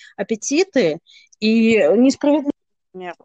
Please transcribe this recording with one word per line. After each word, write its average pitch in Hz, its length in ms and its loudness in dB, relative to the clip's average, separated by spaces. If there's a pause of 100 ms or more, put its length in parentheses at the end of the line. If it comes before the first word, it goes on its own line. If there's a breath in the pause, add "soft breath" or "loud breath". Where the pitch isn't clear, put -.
(180 loud breath)
аппетиты, 214 840 -4 (400 soft breath)
и 220 380 2 (180)
несправедливо, 277 560 0 (420)
например, 180 320 -16